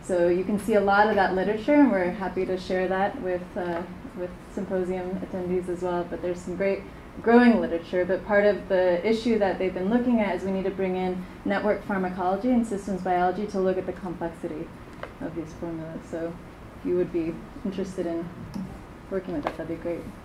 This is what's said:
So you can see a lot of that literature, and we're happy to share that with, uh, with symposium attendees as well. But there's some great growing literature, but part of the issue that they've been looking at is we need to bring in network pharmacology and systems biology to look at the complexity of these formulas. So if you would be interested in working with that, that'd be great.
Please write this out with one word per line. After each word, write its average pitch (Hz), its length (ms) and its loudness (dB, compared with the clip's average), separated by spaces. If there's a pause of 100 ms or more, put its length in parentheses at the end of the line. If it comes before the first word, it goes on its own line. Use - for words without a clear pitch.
So 175 240 4
you 180 160 4
can 208 160 0
see 220 140 0
a 208 80 6
lot 202 260 6
of 214 80 4
that 190 200 4
literature, 214 380 2
and 285 160 10
we're 180 220 2
happy 185 340 -2
to 185 120 -2
share 185 320 0
that 190 320 0
with, 180 200 -2 (140)
uh, 175 260 -2 (360)
with 180 120 -6 (240)
symposium 185 580 -2 (100)
attendees 180 480 -2
as 175 120 -4
well. 175 280 0
But 170 120 -8
there's 175 180 -2
some 175 180 -6
great 196 240 0 (400)
growing 233 400 8
literature, 170 440 0
but 185 200 -2
part 202 200 4
of 185 220 2
the 180 400 4
issue 226 320 2
that 185 180 2
they've 180 160 0
been 185 160 -2
looking 240 300 4
at 190 160 2
is 180 80 -4
we 196 80 -2
need 190 140 -2
to 190 40 2
bring 185 280 -2
in 185 280 -2 (200)
network 196 400 2
pharmacology 190 680 0
and 233 160 4
systems 196 340 -4
biology 185 460 2
to 196 120 -2
look 190 180 2
at 180 80 -4
the 180 80 -6
complexity 170 760 -8 (540)
of 165 140 -8
these 160 240 -8
formulas. 165 400 -8 (120)
So 170 220 -6 (460)
if - 60 -12
you 180 100 2
would 175 160 0
be 165 220 -2 (320)
interested 190 400 -4
in 170 220 -2 (840)
working 185 240 -4
with 147 100 -2
that, - 140 -2
that'd 165 200 -6
be 165 40 -12
great. 170 200 -4 (240)